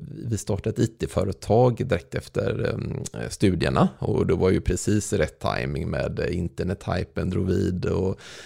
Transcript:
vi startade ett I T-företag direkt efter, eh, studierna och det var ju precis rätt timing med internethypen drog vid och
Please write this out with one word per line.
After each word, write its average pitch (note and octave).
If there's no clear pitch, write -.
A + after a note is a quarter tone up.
vi A#2
startade G#2+
ett -
I B2
T-företag G#2
direkt -
efter, -
eh, A1+
studierna F2+
och -
det -
var F2+
ju F#2+
precis -
rätt E2
timing C#2
med C2+
internethypen F2+
drog F#2+
vid F#2
och F#2